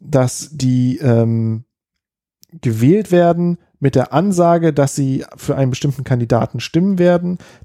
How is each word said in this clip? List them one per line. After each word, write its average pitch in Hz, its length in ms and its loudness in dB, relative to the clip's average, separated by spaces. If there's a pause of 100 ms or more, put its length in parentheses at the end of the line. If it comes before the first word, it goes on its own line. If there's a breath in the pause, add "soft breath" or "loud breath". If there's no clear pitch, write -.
dass - 500 -2
die, 127 460 0
ähm, 113 640 0 (960)
gewählt 131 540 2
werden 175 440 2 (220)
mit 139 160 -2
der 127 160 0
Ansage, 170 640 2
dass 139 240 -2
sie 135 260 -2 (140)
für - 180 -6
einen 135 140 0
bestimmten 135 340 -4
Kandidaten 120 560 -2
stimmen 180 400 -2
werden. 175 380 2 (280 loud breath)